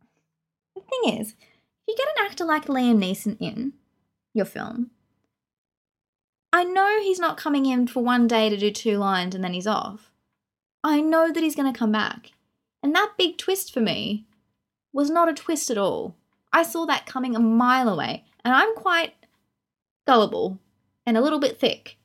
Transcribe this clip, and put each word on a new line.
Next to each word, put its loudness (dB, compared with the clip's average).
the -16
thing -4
is, -10
if -20
you -6
get -2
an 0
actor -8
like -2
Liam 2
Neeson -2
in -6
your 0
film, -8
I 4
know 2
he's 0
not -2
coming 0
in 2
for -4
one 4
day 4
to 0
do 0
two -2
lines -2
and -6
then -4
he's -6
off. -4
I 2
know 2
that -2
he's -2
gonna 0
come 0
back. -4
And 0
that 2
big 0
twist -4
for 0
me -2
was 0
not 2
a 0
twist -4
at -2
all. -2
I 6
saw -4
that -2
coming -6
a 2
mile 4
away. -4
And 2
I'm 4
quite -2
gullible 2
and 2
a 4
little 2
bit -2
thick. -4